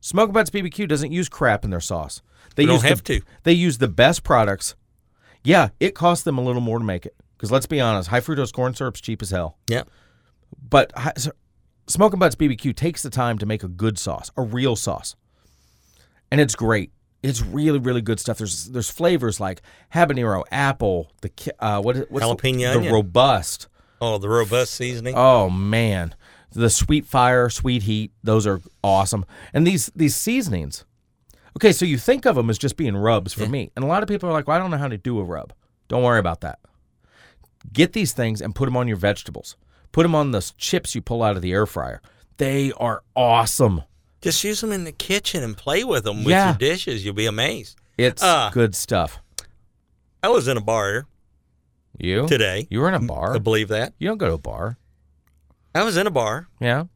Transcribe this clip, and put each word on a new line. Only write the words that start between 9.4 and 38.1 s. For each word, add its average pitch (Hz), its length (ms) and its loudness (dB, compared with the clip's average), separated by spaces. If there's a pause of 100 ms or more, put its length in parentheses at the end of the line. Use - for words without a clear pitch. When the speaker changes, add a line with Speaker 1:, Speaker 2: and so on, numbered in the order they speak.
Speaker 2:
Yeah. 117 140 -2 (880)
Speaker 1:
But 143 260 6
hi-, 127 220 -4
so, 120 140 -6 (540)
Smoking 196 320 2
Butts 170 160 2
B 151 140 0
B 127 80 -2
Q 123 160 -4
takes 160 300 -4
the 131 80 -10
time 120 280 -2
to 104 80 -4
make 107 160 -4
a 95 60 -8
good 98 300 -2
sauce, - 380 -8
a 135 60 -4
real 123 320 0
sauce. - 400 -6 (1160)
And 143 100 2
it's 143 160 2
great. 110 340 0 (320)
It's 123 200 -2
really, 143 360 0
really 123 240 0
good 107 180 -2
stuff. - 180 -6
There's, 101 280 -8
there's 123 240 -6
flavors 160 500 0
like 95 200 -6 (340)
habanero, 120 560 2
apple, 120 600 -2 (120)
the 107 80 -8
ki-, - 280 -12
uh, 104 220 -2
what 120 160 0
is, 131 120 -4
what's - 160 -4
Speaker 2:
Jalapeno 120 340 0
Speaker 1:
the, - 0 - (140)
the 135 60 4
Speaker 2:
onion. 113 140 0
Speaker 1:
robust. 107 760 2 (320)
Speaker 2:
Oh, 113 180 -2
the 98 100 -6
robust 117 460 2
seasoning. 123 420 -6
Speaker 1:
Oh, 123 340 6
man. 98 640 0 (380)
The 117 180 2
sweet - 360 2
fire, 123 440 4
sweet 123 340 -2
heat, 107 280 -2 (100)
those 110 240 2
are 98 140 0 (220)
awesome. 98 420 2 (280)
And 151 140 4
these, 180 300 0
these 151 180 2
seasonings, 135 680 -4 (720)
okay, - 160 6
so - 120 0
you 147 140 0
think 254 280 2
of 233 120 4
'em 117 120 2
as 107 80 0
just 135 180 -2
being 120 200 -2
rubs 101 360 0
for 110 120 -6
Speaker 2:
Yeah. 107 40 -2
Speaker 1:
meat. 127 260 -6
And 127 100 -4
a 139 40 -2
lot 190 140 0
of 190 60 -6
people 196 200 -4
are 165 40 0
like, 151 140 -2
"Well, 156 100 0
I 175 40 2
don't 185 100 -4
know 156 80 -2
how 139 100 -4
to 113 100 -6
do 120 200 -4
a 101 60 -2
rub." 85 280 -10 (360)
Don't 120 160 0
worry 120 160 4
about 87 220 -2
that. 71 160 -10 (1120)
Get 165 200 2
these 202 200 -2